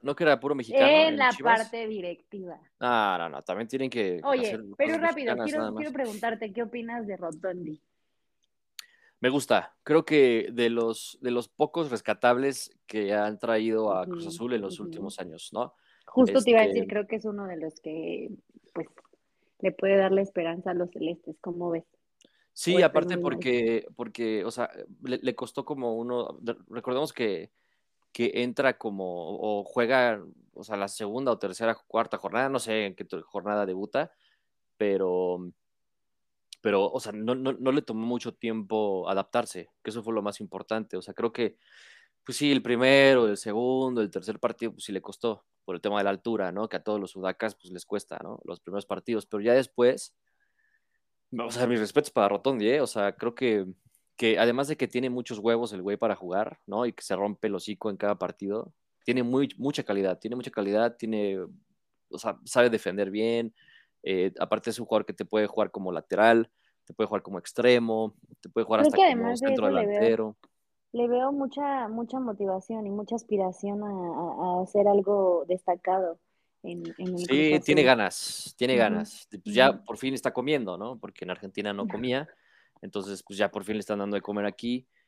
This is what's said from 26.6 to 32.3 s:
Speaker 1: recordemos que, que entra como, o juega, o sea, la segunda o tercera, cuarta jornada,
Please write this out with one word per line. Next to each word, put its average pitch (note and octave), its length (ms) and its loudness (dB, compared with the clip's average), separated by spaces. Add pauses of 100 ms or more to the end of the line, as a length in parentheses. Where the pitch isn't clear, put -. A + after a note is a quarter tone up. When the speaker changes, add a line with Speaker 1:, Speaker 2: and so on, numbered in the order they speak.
Speaker 1:
recordemos B2+ 440 -4
que, F#2+ 380 -4 (600)
que A#2+ 180 0 (120)
entra B2 340 0
como, F#2 600 -8
o G#2 260 -2
juega, A#2+ 580 2 (320)
o - 100 -18
sea, G#2 120 -6
la G2+ 120 -4
segunda A#2 440 -4
o G#2 60 -2
tercera, G#2+ 360 -2 (120)
cuarta A2 320 -2
jornada, A#2+ 320 -2